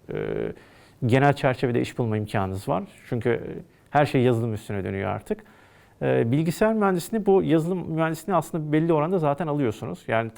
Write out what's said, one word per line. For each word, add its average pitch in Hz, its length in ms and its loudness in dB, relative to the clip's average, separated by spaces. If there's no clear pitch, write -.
e, - 20 -6
genel 135 260 6
çerçevede 127 480 0
iş - 180 -6
bulma 113 180 0
imkanınız 101 520 -4
var. 180 160 -2
Çünkü, 120 220 -2
e, - 320 -4
her 147 160 4
şey 131 160 2
yazılım 117 320 2
üstüne 101 300 -6
dönüyor 98 260 -4
artık. 104 340 -8
E, 131 300 2
bilgisayar 170 400 2
mühendisliğini, 196 540 0
bu 190 160 6
yazılım 160 480 0
mühendisliğini 160 460 -2
aslında 151 360 -4
belli 165 200 2
oranda 165 260 2
zaten 151 280 0
alıyorsunuz. 143 640 -2
Yani 113 300 0